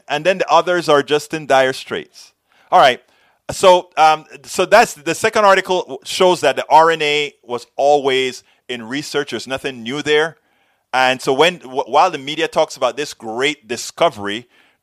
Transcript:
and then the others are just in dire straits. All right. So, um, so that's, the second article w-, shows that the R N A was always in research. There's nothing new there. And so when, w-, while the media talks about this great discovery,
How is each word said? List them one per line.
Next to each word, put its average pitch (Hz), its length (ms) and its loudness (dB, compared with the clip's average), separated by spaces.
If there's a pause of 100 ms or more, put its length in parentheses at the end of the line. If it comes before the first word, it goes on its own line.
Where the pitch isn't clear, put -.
and 147 180 -4
then 185 140 0
the 160 120 -2
others 165 380 2
are 143 140 4
just 147 300 -4
in 156 120 -8
dire 135 280 2
straits. - 600 -12 (380)
All 185 80 6
right. 135 220 4 (500)
So, 180 460 2
um, 156 280 2 (180)
so 180 220 -4
that's, 202 280 4
the 156 220 -6
second 220 300 0
article 190 360 2
w-, - 220 -12
shows 180 380 0
that 135 140 0
the 123 140 -6
R 160 220 6
N 160 100 -2
A 147 320 -2 (100)
was 120 320 -10
always 131 680 0 (240)
in 123 160 -8
research. 143 480 -8
There's 117 160 -8
nothing 131 360 -8
new 131 180 -8
there. 151 360 0 (540)
And 127 300 0
so 151 120 -2
when, 160 260 0
w-, 127 260 -10
while 151 260 2
the 156 60 -10
media 147 300 -6
talks 156 300 -4
about 123 200 -4
this 151 160 -10
great 127 540 -6
discovery, 117 800 -6 (360)